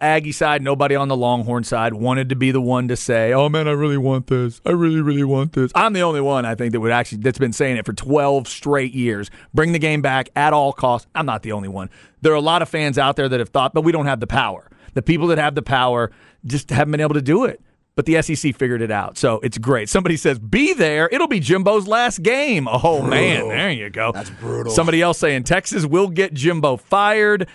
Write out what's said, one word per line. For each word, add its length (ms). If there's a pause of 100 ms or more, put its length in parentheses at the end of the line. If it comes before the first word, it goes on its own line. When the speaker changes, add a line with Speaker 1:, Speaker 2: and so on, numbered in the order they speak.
Speaker 1:
Aggie 320
side, 300
nobody 320
on 120
the 80
Longhorn 480
side 300
wanted 360
to 60
be 160
the 80
one 300
to 80
say, 340
"Oh, 160
man, 200
I 40
really 240
want 320
this. 380
I 60
really, 280
really 240
want 300
this." 220
I'm 180
the 80
only 180
one, 260
I 100
think, 180
that 80
would 100
actually, 280
that's 200
been 140
saying 240
it 80
for 80
twelve 560
straight 460
years. 340 (240)
Bring 180
the 80
game 220
back 340
at 160
all 220
costs. 400
I'm 140
not 160
the 80
only 180
one. 200 (340)
There 100
are 20
a 60
lot 220
of 60
fans 280
out 180
there 140
that 100
have 100
thought, 260
"But 80
we 80
don't 160
have 120
the 80
power." 400 (280)
The 80
people 240
that 100
have 160
the 80
power 480 (340)
just 280
haven't 200
been 100
able 120
to 80
do 240
it. 160 (340)
But 100
the 100
S 140
E 60
C 160
figured 320
it 80
out, 260
so 240
it's 160
great. 320
Somebody 280
says, 200
"Be 380
there. 360
It'll 160
be 120
Jimbo's 480
last 340
game." 500
Oh, 300
Speaker 2:
Brutal. 80
Speaker 1:
man, 380
there 240
you 180
go. 220
Speaker 2:
That's 180
brutal. 420
Speaker 1:
Somebody 300
else 160
saying, 280
"Texas 380
will 260
get 260
Jimbo 420
fired." 760